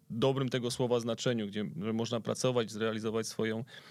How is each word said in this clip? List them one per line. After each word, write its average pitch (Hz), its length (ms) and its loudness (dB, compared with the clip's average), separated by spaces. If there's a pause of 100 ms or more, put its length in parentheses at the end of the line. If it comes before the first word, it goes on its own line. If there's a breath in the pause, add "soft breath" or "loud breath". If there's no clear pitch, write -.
dobrym 131 400 2
tego 120 220 0
słowa 123 280 2
znaczeniu, 117 480 0
gdzie, 104 180 -2 (160)
że 110 120 -2
można 113 280 0
pracować, 117 500 2
zrealizować 110 560 0
swoją 113 360 -2 (280 loud breath)